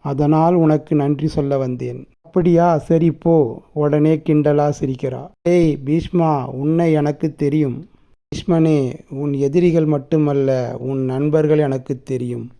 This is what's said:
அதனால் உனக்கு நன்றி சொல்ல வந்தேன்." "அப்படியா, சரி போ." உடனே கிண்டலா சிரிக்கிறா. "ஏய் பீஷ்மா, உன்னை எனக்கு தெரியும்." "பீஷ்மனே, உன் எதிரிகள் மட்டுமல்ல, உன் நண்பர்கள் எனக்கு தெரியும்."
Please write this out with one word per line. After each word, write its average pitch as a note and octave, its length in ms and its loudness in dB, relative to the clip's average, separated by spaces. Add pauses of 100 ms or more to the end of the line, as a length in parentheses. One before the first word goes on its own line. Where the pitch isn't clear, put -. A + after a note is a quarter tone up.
அதனால் D3+ 500 2
உனக்கு D#3 400 2
நன்றி D3 340 0
சொல்ல C#3 300 -2
வந்தேன்." B2+ 420 -6 (220)
"அப்படியா, E3+ 560 2
சரி E3 340 2
போ." E3 240 2 (360)
உடனே D3+ 440 2
கிண்டலா D3 540 2
சிரிக்கிறா. C3 520 -6 (260)
"ஏய் E3 360 2
பீஷ்மா, D#3+ 480 0 (180)
உன்னை D#3 420 0
எனக்கு D3 420 -2
தெரியும்." C#3+ 440 -2 (540)
"பீஷ்மனே, D#3+ 460 2 (320)
உன் C#3+ 220 -6
எதிரிகள் D#3+ 520 2
மட்டுமல்ல, C#3 920 0
உன் C3 260 -4
நண்பர்கள் D3+ 540 0
எனக்கு C3+ 440 -4
தெரியும்." A#2+ 440 -8 (140)